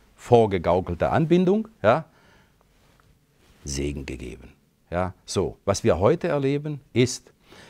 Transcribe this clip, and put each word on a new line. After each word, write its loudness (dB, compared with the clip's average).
vorgegaukelte 2
Anbindung, 2
ja, 2
Segen -6
gegeben. -14
Ja? -4
So, -4
was -2
wir 2
heute 2
erleben, -4
ist, -2